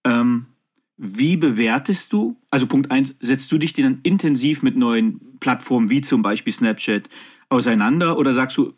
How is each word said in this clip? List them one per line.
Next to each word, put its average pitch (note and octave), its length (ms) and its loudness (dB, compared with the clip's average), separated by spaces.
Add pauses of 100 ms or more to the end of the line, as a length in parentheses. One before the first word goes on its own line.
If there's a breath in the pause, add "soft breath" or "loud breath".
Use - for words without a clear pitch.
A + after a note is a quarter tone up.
Ähm, A#2+ 420 2 (560)
wie B2 360 0
bewertest B2+ 760 0
du, A3 240 0 (160)
also B2+ 160 0
Punkt C3+ 240 0
eins, C3+ 300 0
setzt C3+ 320 -2
du D#3+ 40 4
dich D3+ 140 -2
denn C3+ 320 0
intensiv D3 600 0
mit C3 120 2
neuen A#2 640 0
Plattformen B2 500 0
wie C#3 120 2
zum C3 200 0
Beispiel G#2 300 -2
Snapchat G#2+ 520 -2 (440 loud breath)
auseinander B2+ 720 2
oder C3+ 160 2
sagst B2+ 240 -2
du, C3+ 200 0